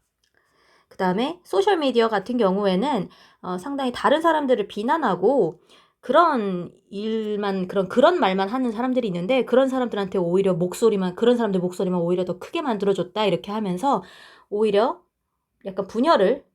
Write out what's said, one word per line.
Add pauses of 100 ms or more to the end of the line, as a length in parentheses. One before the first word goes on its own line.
(880)
그다음에
소셜미디어
같은
경우에는, (320)
어,
상당히
다른
사람들을
비난하고 (380)
그런 (160)
일만,
그런,
그런
말만
하는
사람들이
있는데
그런
사람들한테
오히려
목소리만,
그런
사람들
목소리만
오히려
더
크게
만들어줬다
이렇게
하면서 (460)
오히려 (640)
약간
분열을